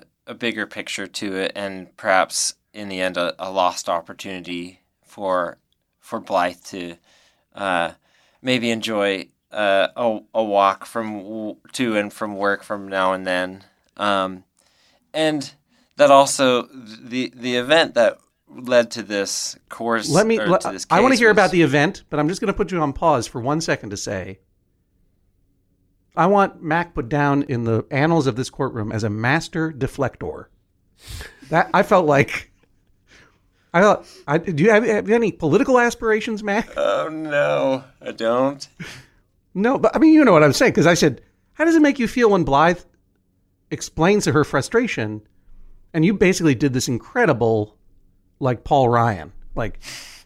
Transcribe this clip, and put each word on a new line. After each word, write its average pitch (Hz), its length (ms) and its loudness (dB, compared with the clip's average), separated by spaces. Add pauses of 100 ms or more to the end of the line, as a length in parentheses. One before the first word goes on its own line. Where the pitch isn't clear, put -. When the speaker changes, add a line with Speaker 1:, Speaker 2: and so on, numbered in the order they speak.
(240)
Speaker 1:
a 120 100 -16
bigger 107 300 -6
picture 98 440 -12
to 98 260 -8
it, 95 220 -4
and 95 400 -10
perhaps - 580 0 (180)
in 104 160 -14
the 92 120 -8
end 92 160 -4
a, 87 240 -4
a 95 100 -10
lost 92 380 -2
opportunity 90 960 -10 (200)
for, 90 560 -4 (400)
for - 220 -12
Blythe 90 460 -2
to, 87 280 -12 (640)
uh, 87 340 -2 (500)
maybe 123 300 -2
enjoy, 104 560 -4 (240)
uh, 98 460 0
a, 113 240 -2 (120)
a 113 120 -2
walk 98 400 0
from 110 340 -8
w-, 107 380 -12 (160)
to 117 240 -2
and 104 160 -4
from 104 240 -10
work 101 260 -2
from 98 240 -10
now 95 280 0
and 92 120 -8
then. 92 380 -4 (320)
Um, 95 480 -4 (680)
and 156 400 -2 (440)
that 143 160 6
also, 131 600 4
the, 120 640 -10
the 123 220 -4
event 143 380 2
that 117 240 2 (320)
led 120 400 0
to 117 120 -10
this 98 560 -6 (100)
course, 117 400 -4
Speaker 2:
Let 214 180 4
me, 226 140 2
Speaker 1:
or 208 80 -2
Speaker 2:
le-, 170 120 4
Speaker 1:
to - 100 -6
this - 180 -12
Speaker 2:
I 175 120 4
wanna 262 120 4
Speaker 1:
case 226 60 2
Speaker 2:
hear 233 100 4
about 208 140 4
Speaker 1:
was 185 80 2
Speaker 2:
the 185 100 2
event, 147 480 2
but 147 100 -6
I'm 151 100 2
just 185 120 -4
gonna 190 140 -2
put 185 180 -4
you 175 80 -2
on 139 140 -2
pause 147 320 0
for 120 160 -10
one 147 180 -2
second 135 300 -6
to 101 80 -10
say, 95 400 -8 (1800)
I 165 80 2
want 196 380 2
Mac 165 320 -4
put 123 160 -6
down 143 320 0
in 120 220 -4
the 113 260 -2
annals 147 360 2
of 113 100 -2
this 127 120 -6
courtroom 120 420 -6
as 110 140 -4
a 107 60 -2
master 151 600 -2
deflector. 123 760 -8 (1040)
That, 165 240 0
I 185 80 4
felt 185 240 4
like, - 440 0 (1200)
I 175 80 4
thought, 208 240 4 (200)
I, 151 120 0
do 165 260 -2
you 226 60 6
have, 214 140 4
have 208 260 0
any 233 200 2
political 240 480 2
aspirations, 220 640 -2
Mac? 208 320 -4
Speaker 1:
Oh, - 360 -2
no, 143 720 -2 (160)
I 113 120 -12
don't. 127 540 -2 (840)
Speaker 2:
No, 226 260 0
but, - 160 0
I - 40 0
mean, 311 160 8
you 302 100 8
know 220 80 6
what 151 100 8
I'm 143 120 6
saying, 240 180 2
'cause 156 140 4
I 175 80 6
said, 156 260 2 (320)
"How 311 140 0
does 330 100 4
it 311 60 6
make 277 160 4
you 226 100 0
feel 233 220 4
when 185 140 4
Blythe 151 360 4 (920)
explains 190 540 0
to 151 80 0
her 151 100 4
frustration?" 127 800 -2 (720)
And 156 100 0
you 196 120 4
basically 175 400 2
did 135 180 0
this 123 160 -4
incredible, 117 880 0 (640)
like, 127 240 -2
Paul 135 240 2
Ryan. 113 440 0 (220)
Like, 110 260 -6 (460)